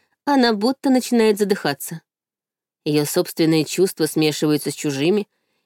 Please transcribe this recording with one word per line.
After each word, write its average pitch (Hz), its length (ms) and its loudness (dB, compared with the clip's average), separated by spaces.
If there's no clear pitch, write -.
она 262 260 2
будто 233 380 -2
начинает 226 480 2
задыхаться. 185 640 -4
Ее 147 220 0
собственные 160 580 0
чувства 180 400 -2
смешиваются 151 680 0
с - 40 -10
чужими, 151 520 -2